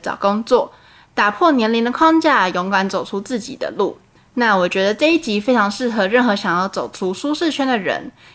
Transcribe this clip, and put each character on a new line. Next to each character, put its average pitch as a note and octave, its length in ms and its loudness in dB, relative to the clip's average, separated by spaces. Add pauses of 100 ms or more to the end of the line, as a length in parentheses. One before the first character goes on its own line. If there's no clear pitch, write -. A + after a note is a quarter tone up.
找 - 140 -6
工 G3+ 280 -2
作， - 280 2 (420)
打 G#3 160 2
破 E4 220 2
年 A3+ 220 2
龄 A#3 100 2
的 A#3+ 80 -2
框 D#4+ 300 4
架， B3+ 260 4
勇 F#3 220 -4
敢 G3 180 0
走 F#3+ 160 -4
出 - 160 -6
自 A3+ 180 -6
己 - 180 -10
的 - 160 -6
路。 - 260 -2 (380)
那 A3 200 2
我 F3+ 140 2
觉 F#3+ 160 0
得 G#3 80 2
这 D4+ 180 2
一 E4 80 2
集 G#3 220 -4
非 B3+ 120 2
常 G#3 160 2
适 A#3+ 200 -4
合 G#3+ 180 0
任 B3 160 2
何 A#3 100 2
想 F#3 240 -2
要 F#3 120 0
走 B2 240 -6
出 F#3 200 -4
舒 C#4+ 200 -4
适 D#4 180 -2
圈 C4+ 160 -2
的 B3+ 100 0
人， D3 320 -4 (260)